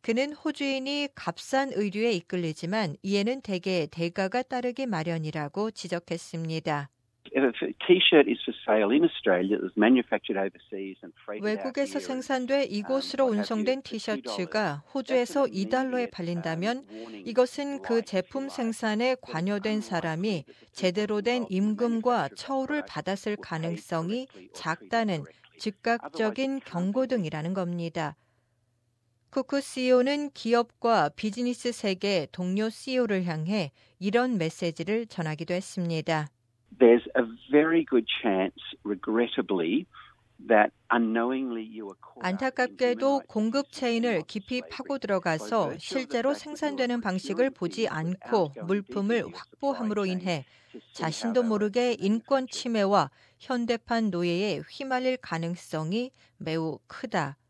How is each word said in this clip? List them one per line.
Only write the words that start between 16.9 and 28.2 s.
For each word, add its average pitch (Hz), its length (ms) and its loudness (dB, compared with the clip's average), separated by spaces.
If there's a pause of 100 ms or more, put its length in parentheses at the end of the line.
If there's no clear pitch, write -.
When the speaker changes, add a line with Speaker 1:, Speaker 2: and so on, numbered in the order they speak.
Speaker 2:
warning 220 400 -12
Speaker 1:
이것은 269 520 0
그 233 120 -2
Speaker 2:
light, - 0 -
if - 0 -
you 226 80 2
Speaker 1:
제품 208 440 -4
Speaker 2:
like, - 80 -10
Speaker 1:
생산에 226 600 0
Speaker 2:
that 254 80 -8
it's - 80 -18
Speaker 1:
관여된 202 480 0
Speaker 2:
unlikely 208 80 -4
Speaker 1:
사람이 170 440 -2
Speaker 2:
that 165 160 -2
the - 80 -20
people - 200 -20
Speaker 1:
제대로 208 480 0
된 233 120 2
Speaker 2:
involved 247 160 -4
in - 0 -
the 185 80 0
Speaker 1:
임금과 226 520 2
Speaker 2:
manufacture 196 160 2
of 135 40 -4
that - 120 -16
Speaker 1:
처우를 269 400 -2
Speaker 2:
product - 80 -12
Speaker 1:
받았을 190 400 -4
Speaker 2:
were 208 80 -2
paid - 80 -14
Speaker 1:
가능성이 170 800 -4
Speaker 2:
correctly 180 200 -20
or - 80 -20
treated - 0 -
Speaker 1:
작다는 202 680 -2
Speaker 2:
correctly. - 360 -20
Speaker 1:
즉각적인 233 920 -2
Speaker 2:
Otherwise, 269 120 -4
it - 0 -
can't - 40 -20
be - 40 -16
Speaker 1:
경고 190 320 0
Speaker 2:
legal. 254 160 0
Speaker 1:
등이라는 165 360 -2
겁니다. 170 640 -4 (1120)